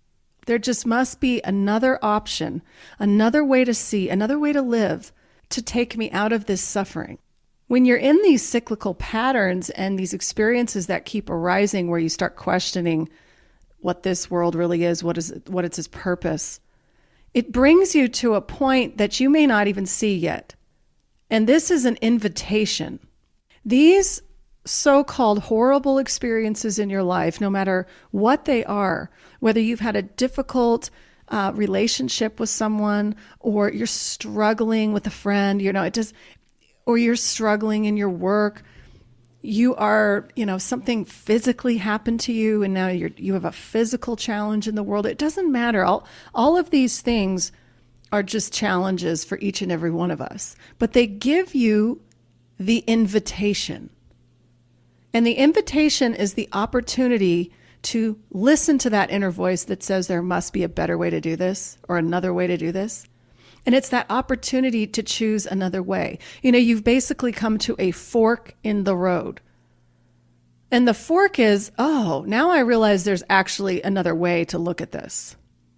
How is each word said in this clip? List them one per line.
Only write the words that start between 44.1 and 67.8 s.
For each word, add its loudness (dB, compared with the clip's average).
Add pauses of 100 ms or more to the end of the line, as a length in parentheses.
challenge -4
in -4
the -4
world. -2
It -4
doesn't -2
matter. 2
All, 0 (260)
all 4
of 0
these 2
things -2 (640)
are 0
just -4
challenges -2
for -8
each -4
and -2
every -2
one -2
of -6
us, -12 (240)
but 0
they 4
give -2
you 2 (560)
the 0
invitation. -2 (1200)
And 2
the 4
invitation 2
is -2
the -6
opportunity 0 (320)
to -2 (140)
listen 2
to -2
that 0
inner 0
voice -2
that -6
says -2
there -2
must -4
be -2
a -2
better -2
way -2
to -2
do -4
this -6 (100)
or -2
another -2
way 0
to -2
do -4
this. -8 (560)
And 4
it's 2
that -2
opportunity -2
to -4
choose -2
another -2
way. -4 (200)
You 4
know, 6
you've 2
basically 0
come -2
to -4